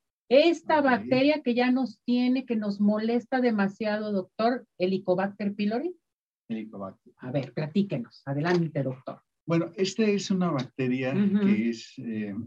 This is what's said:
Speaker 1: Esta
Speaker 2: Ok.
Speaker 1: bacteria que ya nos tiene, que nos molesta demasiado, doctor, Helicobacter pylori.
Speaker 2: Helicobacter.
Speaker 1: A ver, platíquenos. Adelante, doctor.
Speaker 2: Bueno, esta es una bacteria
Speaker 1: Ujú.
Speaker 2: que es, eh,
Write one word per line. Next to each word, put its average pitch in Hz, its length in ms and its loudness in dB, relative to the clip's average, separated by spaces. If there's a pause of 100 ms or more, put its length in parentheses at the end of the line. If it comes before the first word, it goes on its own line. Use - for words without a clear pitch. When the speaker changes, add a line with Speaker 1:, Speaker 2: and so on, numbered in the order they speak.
(280)
Speaker 1:
Esta 311 520 4
Speaker 2:
Ok. 277 60 2
Speaker 1:
bacteria 254 560 2
que 247 120 -2
ya 247 180 2
nos 254 320 -2
tiene, 247 420 0
que 226 120 -4
nos 202 240 -4
molesta 226 580 0
demasiado, 214 720 0
doctor, 226 540 -2 (120)
Helicobacter 190 800 -2
pylori. 240 400 -2 (540)
Speaker 2:
Helicobacter. 101 720 -10
Speaker 1:
A 127 120 -10
ver, 135 220 -4
platíquenos. 156 720 -4
Adelante, 156 580 0
doctor. - 380 -8 (240)
Speaker 2:
Bueno, 165 300 0
esta 196 280 -2
es 202 280 0
una 180 200 0
bacteria 131 640 -2
Speaker 1:
Ujú. 196 320 2
Speaker 2:
que 196 240 2
es, - 280 -10
eh, 107 380 -6 (120)